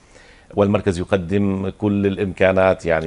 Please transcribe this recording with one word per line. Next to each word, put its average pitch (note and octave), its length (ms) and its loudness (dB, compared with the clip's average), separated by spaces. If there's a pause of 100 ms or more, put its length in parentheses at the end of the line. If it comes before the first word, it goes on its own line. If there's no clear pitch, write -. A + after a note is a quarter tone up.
(540)
والمركز G2+ 440 0
يقدم F#2+ 800 -2
كل G2+ 280 0
الإمكانات، F#2+ 800 0
يعني D#2+ 200 0